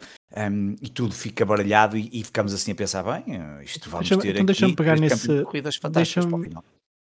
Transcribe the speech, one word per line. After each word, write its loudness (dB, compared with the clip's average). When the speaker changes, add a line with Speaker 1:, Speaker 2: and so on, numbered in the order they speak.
Speaker 1:
Hum, -2
e -12
tudo -2
fica -2
baralhado 4
e, -4
e -6
ficamos -2
assim -4
a -6
pensar, -4
"Bem, -6
eh, -12
isto -14
vamos -4
Speaker 2:
Deixa-me, 4
Speaker 1:
ter -2
Speaker 2:
então 0
Speaker 1:
aqui 4
Speaker 2:
deixa-me 4
pegar 4
Speaker 1:
três 6
Speaker 2:
nesse, 2
Speaker 1:
campeões 2
de 0
corridas -6
fantásticas 2
para 0
o -2
Speaker 2:
deixa-me, -6
Speaker 1:
final." -16